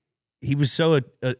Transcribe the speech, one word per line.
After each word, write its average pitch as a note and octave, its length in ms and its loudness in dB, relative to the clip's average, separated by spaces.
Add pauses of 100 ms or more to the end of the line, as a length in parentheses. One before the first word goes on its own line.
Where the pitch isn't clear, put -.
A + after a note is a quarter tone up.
(400)
he C3+ 160 -4
was C#3+ 160 0
so, D#3+ 300 2 (200)
uh, B2+ 180 -2